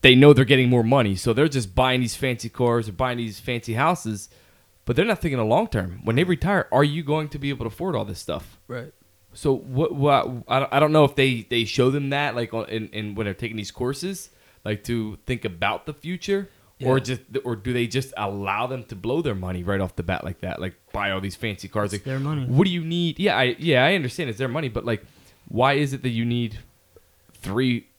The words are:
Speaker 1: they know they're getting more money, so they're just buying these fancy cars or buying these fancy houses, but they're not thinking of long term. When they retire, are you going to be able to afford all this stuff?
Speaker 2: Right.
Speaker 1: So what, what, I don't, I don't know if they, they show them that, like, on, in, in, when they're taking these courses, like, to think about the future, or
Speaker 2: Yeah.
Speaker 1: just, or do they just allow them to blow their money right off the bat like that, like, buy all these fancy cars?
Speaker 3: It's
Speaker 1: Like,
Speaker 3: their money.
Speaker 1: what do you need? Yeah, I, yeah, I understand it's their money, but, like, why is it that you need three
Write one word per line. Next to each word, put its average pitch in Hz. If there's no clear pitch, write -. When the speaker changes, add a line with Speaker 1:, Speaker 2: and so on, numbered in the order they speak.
Speaker 1:
they 127
know 143
they're 127
getting 127
more 123
money, 113
so 113
they're 147
just 113
buying 127
these 120
fancy 123
cars 117
or 101
buying 123
these 113
fancy 117
houses, 117
but 120
they're 170
not 220
thinking 139
of 110
long 117
term. 92
When 113
they 147
retire, 180
are 131
you 151
going 151
to -
be 143
able 127
to -
afford 170
all 104
this 101
stuff? -
Speaker 2:
Right. 127
Speaker 1:
So 143
what, 131
what, 139
I 131
don't, -
I 139
don't 151
know 156
if 139
they, 127
they 120
show 127
them 139
that, 139
like, 120
on, 110
in, 110
in, 104
when 107
they're 98
taking 110
these 104
courses, 143
like, 104
to 110
think 123
about 95
the 151
future, 196
or 127
Speaker 2:
Yeah. 131
Speaker 1:
just, 127
or 123
do 104
they 120
just 131
allow 101
them 123
to 110
blow 113
their 131
money 92
right 98
off 92
the 87
bat 90
like -
that, -
like, 90
buy 101
all 95
these 95
fancy 101
cars? 104
Speaker 3:
It's 101
Speaker 1:
Like, -
Speaker 3:
their 135
money. 143
Speaker 1:
what 127
do 185
you 175
need? 170
Yeah, 185
I, 127
yeah, 139
I 170
understand 143
it's 107
their 131
money, 139
but, 110
like, 113
why 127
is 139
it 135
that 127
you 117
need 120
three 120